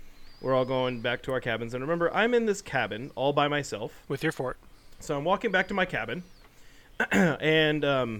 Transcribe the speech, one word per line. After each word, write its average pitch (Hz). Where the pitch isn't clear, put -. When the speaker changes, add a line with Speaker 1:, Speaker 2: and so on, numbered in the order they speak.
Speaker 1:
we're 131
all 131
going 127
back 123
to -
our 127
cabins. 117
And 127
remember, 170
I'm 226
in 233
this 202
cabin 113
all 139
by 147
myself. 139
Speaker 2:
With 139
your 156
fort. 131
Speaker 1:
So 147
I'm 139
walking 190
back 185
to 202
my 185
cabin, 131
<clears throat> -
and, 156
um, 127